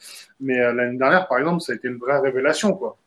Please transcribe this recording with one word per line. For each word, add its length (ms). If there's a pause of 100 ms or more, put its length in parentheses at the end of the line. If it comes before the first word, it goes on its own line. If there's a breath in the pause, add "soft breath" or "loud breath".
(400 loud breath)
mais, 200
euh, 120
l'année 240
dernière, 300
par 120
exemple, 220
ça 120
a 20
été 140
une 100
vraie 220
révélation, 540
quoi. 220 (100)